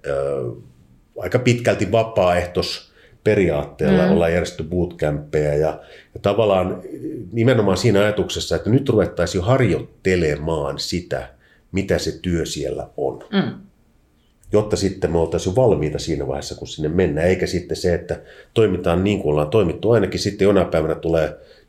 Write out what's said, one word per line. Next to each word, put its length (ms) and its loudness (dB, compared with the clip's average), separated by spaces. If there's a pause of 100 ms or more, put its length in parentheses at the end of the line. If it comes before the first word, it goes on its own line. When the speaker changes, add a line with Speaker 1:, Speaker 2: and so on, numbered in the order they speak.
Speaker 1:
ö, 380 -4 (760)
aika 200 -2
pitkälti 540 0
vapaaehtoisperiaatteella 2250 0
Speaker 2:
Mm. 60 4
Speaker 1:
ollaan 200 2
järjestetty 320 -2
bootcampeja 880 -2
ja, 260 0 (340)
ja 80 -16
tavallaan 600 2 (500)
nimenomaan 440 4
siinä 240 4
ajatuksessa, 560 0
että 140 -2
nyt 180 -2
ruvettaisiin 520 0
jo 60 -4
harjoittelemaan 1300 0
sitä, 500 -6 (440)
mitä 260 0
se 240 -6
työ 240 0
siellä 500 -6
on. 220 -4 (140)
Speaker 2:
Mm. 180 0 (1040)
Speaker 1:
Jotta 240 2
sitten 360 -2
me 60 2
oltaisiin 340 0
jo 40 -6
valmiita 420 2
siinä 280 -4
vaiheessa, 280 -8
kun 140 -12
sinne 200 -4
mennään, 400 2
eikä 180 0
sitten 300 -4
se, 180 0
että 260 -4 (340)
toimitaan 500 2
niin 140 2
kuin 120 -2
ollaan 200 2
toimittu. 400 2
Ainakin 300 2
sitten 260 -2
jonain 200 4
päivänä 280 0
tulee 420 0 (320)